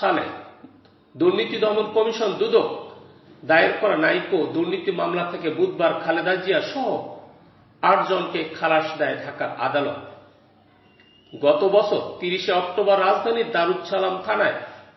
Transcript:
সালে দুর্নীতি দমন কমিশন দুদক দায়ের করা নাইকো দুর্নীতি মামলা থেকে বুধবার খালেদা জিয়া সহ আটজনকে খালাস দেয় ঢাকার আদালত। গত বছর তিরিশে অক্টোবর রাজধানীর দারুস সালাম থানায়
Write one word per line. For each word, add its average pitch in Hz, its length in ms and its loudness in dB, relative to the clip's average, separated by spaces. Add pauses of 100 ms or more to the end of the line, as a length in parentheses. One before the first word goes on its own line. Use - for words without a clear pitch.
সালে - 220 0 (960)
দুর্নীতি 196 400 2
দমন 214 360 2
কমিশন 220 380 0
দুদক 196 380 2 (760)
দায়ের 170 360 4
করা 190 160 2
নাইকো 170 400 2
দুর্নীতি 175 540 -2
মামলা 175 400 -2
থেকে 165 180 -4
বুধবার 170 440 0
খালেদা 170 420 0
জিয়া 180 260 0
সহ 233 540 -4 (680)
আটজনকে 180 600 2
খালাস 160 420 0 (120)
দেয় 135 280 -2
ঢাকার 135 240 -6 (100)
আদালত। 135 400 -2 (1400)
গত 143 220 4
বছর 190 560 2
তিরিশে 185 320 -2
অক্টোবর 196 480 2
রাজধানীর 220 520 0
দারুস 175 380 0
সালাম 185 360 -2
থানায় 202 280 0 (440)